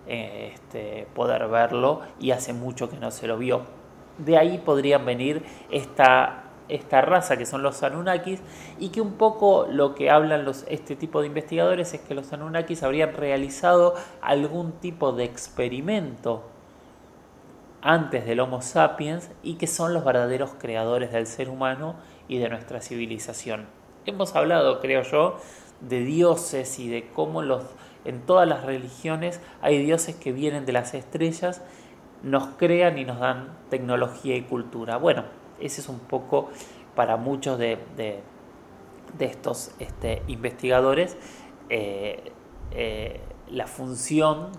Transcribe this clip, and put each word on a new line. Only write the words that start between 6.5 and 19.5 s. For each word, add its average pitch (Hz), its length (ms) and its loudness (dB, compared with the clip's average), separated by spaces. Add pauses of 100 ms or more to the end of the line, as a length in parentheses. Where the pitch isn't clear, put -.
esta 139 320 4
raza 170 360 4
que 117 100 -6
son 139 160 -4
los 139 200 -2
Anunnakis, 175 580 -2 (380)
y 196 120 -8
que 220 100 -4
un 202 140 -4
poco 214 540 6
lo 139 280 2
que 143 120 2
hablan 151 360 6
los, 135 240 -6
este 151 260 -6
tipo 156 260 -2
de 147 60 0
investigadores 165 680 0
es 147 60 -12
que - 140 -10
los 139 180 -8
Anunnakis 160 520 -4
habrían 147 280 2
realizado 160 840 4 (260)
algún 151 500 0
tipo 165 400 -2
de 120 120 -2
experimento 123 1200 -4 (1400)
antes 139 420 2
del 117 160 0
Homo 127 220 -2
sapiens 160 680 0 (120)
y 170 120 -6